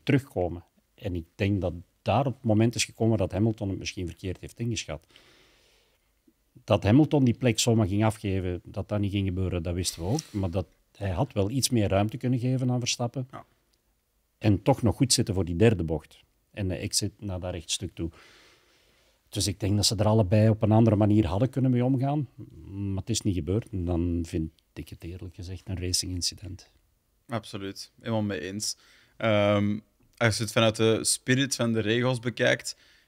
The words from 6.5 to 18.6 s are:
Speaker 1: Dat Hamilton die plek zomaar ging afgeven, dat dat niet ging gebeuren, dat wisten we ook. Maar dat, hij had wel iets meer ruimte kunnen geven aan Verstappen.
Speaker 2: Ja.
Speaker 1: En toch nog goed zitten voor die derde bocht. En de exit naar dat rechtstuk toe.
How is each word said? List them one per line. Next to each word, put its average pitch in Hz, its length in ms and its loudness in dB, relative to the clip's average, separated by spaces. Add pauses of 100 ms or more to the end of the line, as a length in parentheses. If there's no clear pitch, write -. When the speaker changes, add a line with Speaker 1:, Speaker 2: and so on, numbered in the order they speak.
Speaker 1:
Dat 104 200 2
Hamilton 143 400 6
die 120 100 4
plek 120 260 0
zomaar 110 280 4
ging 101 180 0
afgeven, 95 580 -2
dat - 260 -10
dat 104 100 -2
niet 101 120 -2
ging 98 160 0
gebeuren, 90 360 -2
dat 85 100 -4
wisten 87 280 -4
we 85 60 -6
ook. 135 120 0 (120)
Maar 95 180 -2
dat, 90 180 -4 (300)
hij 98 120 -6
had 92 240 -2
wel 98 160 0
iets 127 200 -2
meer 107 200 2
ruimte 104 280 0
kunnen 127 220 -2
geven 127 320 0
aan 123 80 0
Verstappen. 123 520 -6
Speaker 2:
Ja. - 140 -16 (920)
Speaker 1:
En 104 240 2
toch 139 200 2
nog 107 140 2
goed 131 180 2
zitten 110 200 0
voor 90 120 0
die 85 100 -4
derde 98 280 4
bocht. 80 400 -6 (280)
En 101 160 -4
de 90 80 -4
exit - 360 -4 (100)
naar 95 180 -6
dat 90 120 -6
rechtstuk 87 440 -8
toe. 82 140 -6 (1200)